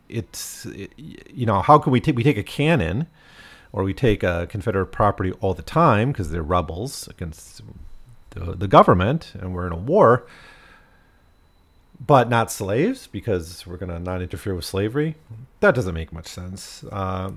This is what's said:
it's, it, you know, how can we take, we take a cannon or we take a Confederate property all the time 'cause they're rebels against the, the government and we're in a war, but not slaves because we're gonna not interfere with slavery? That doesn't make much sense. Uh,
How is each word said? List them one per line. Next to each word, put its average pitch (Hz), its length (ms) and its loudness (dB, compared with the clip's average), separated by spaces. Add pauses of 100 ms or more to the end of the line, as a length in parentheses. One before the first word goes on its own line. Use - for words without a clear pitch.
it's, - 600 -12
it, - 280 -14
you - 520 -8
know, 98 160 2
how 147 160 8
can 139 120 0
we 123 80 4
take, 113 160 0
we 117 60 0
take 127 160 2
a 101 60 -4
cannon 143 640 0 (640)
or 98 100 -4
we 95 100 0
take 107 300 2
a 87 260 0
Confederate 98 440 -2
property 98 400 0 (100)
all 95 140 0
the - 80 -10
time 139 500 2
'cause 90 160 -4
they're 82 140 -4
rebels 87 640 -2
against - 540 -14 (720)
the, 90 240 -8
the 92 120 -4
government 127 640 4
and 92 220 -10
we're 90 100 -6
in 85 80 -6
a 80 40 -6
war, 123 500 4 (1700)
but 123 300 6
not 117 220 2
slaves 135 560 -2
because 90 580 -4
we're 85 120 -12
gonna 87 220 -8
not 90 220 -4
interfere 92 320 -6
with 87 120 -6
slavery? 131 500 -2 (440)
That 202 140 6
doesn't 92 220 -2
make 80 180 -8
much 85 140 -14
sense. - 640 -14
Uh, 95 460 -4